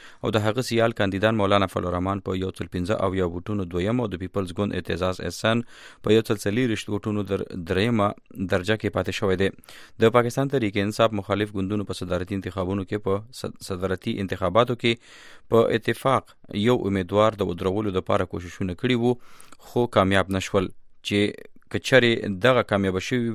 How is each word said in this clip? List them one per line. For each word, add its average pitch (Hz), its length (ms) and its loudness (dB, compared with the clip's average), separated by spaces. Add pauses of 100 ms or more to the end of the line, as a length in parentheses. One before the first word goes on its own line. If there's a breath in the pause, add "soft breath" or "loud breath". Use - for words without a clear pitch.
(200 loud breath)
او 110 160 -2
د 107 100 2
هغه 117 220 0
سیال 113 320 2
کاندیدان 104 400 2
مولانا 98 340 4
فضل 90 160 -2
الرحمن 95 380 -2
په 92 120 -4
یو 92 200 -4
سل 95 160 -8
پنځه 92 320 0
اویا 92 200 0
ووټونو 90 460 -6
دویم 104 300 0
او 107 100 -4
د 87 100 -8
پیپلز 90 360 -6
ګوند 95 200 -2
اعتزاز 92 460 -4
احسان 113 420 0
په - 480 -2
یو 113 80 4
سل 107 220 -2
څلېرویشت 107 480 -2
ووټونو 104 400 -4
در-، 95 120 -4 (220)
درېیمه 104 400 2 (460)
درجه 98 260 0
کې 101 160 -2
پاتې 92 240 -2
شوی 95 240 2
دی. 95 80 0 (480 loud breath)
د 110 180 6
پاکستان 135 380 0
تحریک 104 320 0
انصاف 110 340 2
مخالف 101 380 -2
ګوندونو 98 340 -4
په - 80 -8
صدارتي 90 400 -4
انتخابونو 95 480 -4
کې 104 160 -4
په 98 160 -2 (220)
صد-، - 260 -12
صدارتي 95 560 -4
انتخاباتو 104 560 2
کې 117 100 2 (600 loud breath)
په 113 260 4
اتفاق - 580 0 (280)
یو 123 160 4 (100)
امیدوار 101 500 2
د 90 120 0
ودرولو 95 480 -2
لپاره 98 340 -2
کوششونه 90 480 -6
کړي 123 180 2
وو، 120 160 2 (540 loud breath)
خو 120 240 0
کامیاب 95 420 4
نشول، - 380 -2 (320)
چې 104 420 0 (220)
که 101 140 -2
چېرې 117 560 4
دغه 123 280 6
کامیابه 95 340 2
شوي 120 300 0